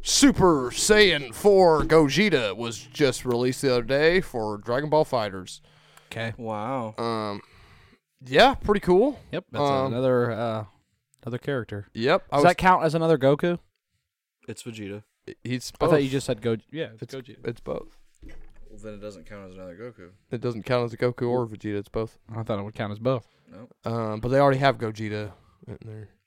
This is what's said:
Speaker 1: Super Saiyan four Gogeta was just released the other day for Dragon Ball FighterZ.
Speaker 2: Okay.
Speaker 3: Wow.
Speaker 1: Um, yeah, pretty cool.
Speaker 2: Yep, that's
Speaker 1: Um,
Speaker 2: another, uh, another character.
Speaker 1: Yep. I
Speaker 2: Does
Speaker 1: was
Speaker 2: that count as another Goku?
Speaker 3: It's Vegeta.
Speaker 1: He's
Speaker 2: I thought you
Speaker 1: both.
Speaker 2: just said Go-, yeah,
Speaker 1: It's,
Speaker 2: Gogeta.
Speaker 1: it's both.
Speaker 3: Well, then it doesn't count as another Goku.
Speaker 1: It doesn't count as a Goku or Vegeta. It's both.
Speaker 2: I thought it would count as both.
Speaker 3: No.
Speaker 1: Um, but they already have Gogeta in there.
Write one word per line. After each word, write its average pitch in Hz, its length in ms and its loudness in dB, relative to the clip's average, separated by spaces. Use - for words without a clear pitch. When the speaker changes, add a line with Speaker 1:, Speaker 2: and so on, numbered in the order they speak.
Speaker 1:
Super 165 680 4
Saiyan 170 640 4
four 185 500 6
Gogeta 143 720 4
was 117 220 -8
just - 440 -2
released 123 380 0
the 135 100 2
other 123 120 2
day 147 360 4
for 107 380 -6
Dragon 127 320 -4
Ball 151 160 2
FighterZ. 101 560 -6
Speaker 2:
Okay. 113 260 -8
Speaker 3:
Wow. 110 600 -8
Speaker 1:
Um, 110 440 -6
yeah, 180 300 6
pretty 202 240 0
cool. 220 400 2
Speaker 2:
Yep, - 200 -8
that's 135 100 -4
Speaker 1:
Um, 135 320 0
Speaker 2:
another, 123 380 0
uh, 110 340 -6
another 123 140 -8
character. 110 560 -8
Speaker 1:
Yep. 135 380 0
I 139 60 0
Speaker 2:
Does 147 60 4
Speaker 1:
was 175 60 8
Speaker 2:
that 180 80 0
count 185 260 4
as 156 120 0
another 160 240 2
Goku? 151 400 2
Speaker 3:
It's 110 160 -14
Vegeta. 107 400 -12
Speaker 1:
He's 123 360 -8
Speaker 2:
I 147 60 0
thought 160 120 4
you 143 100 2
Speaker 1:
both. 131 40 -4
Speaker 2:
just 135 140 -4
said 113 160 -6
Go-, 113 160 -2
yeah, 143 180 -10
Speaker 1:
It's, - 140 -16
Speaker 2:
Gogeta. 123 340 -14
Speaker 1:
it's 120 140 -10
both. - 340 -10
Speaker 3:
Well, 104 140 -20
then 107 120 -14
it 101 60 -18
doesn't 101 260 -16
count 101 220 -18
as 92 60 -20
another 92 200 -16
Goku. 104 340 -20
Speaker 1:
It 120 100 -8
doesn't 113 220 -6
count 123 220 -2
as 117 80 -10
a - 40 -16
Goku 123 320 -2
or 123 160 -2
Vegeta. 107 320 -8
It's 101 120 -10
both. 110 280 -8
Speaker 2:
I 113 60 -8
thought 110 160 -6
it 101 60 -8
would 107 100 -14
count 104 180 -8
as 104 80 -12
both. 120 280 -2
Speaker 3:
No. 110 160 -20
Speaker 1:
Um, 110 280 -4
but 120 100 -6
they 135 100 2
already 139 200 4
have 135 200 2
Gogeta 107 520 -8
in 110 180 -16
there. 107 240 -18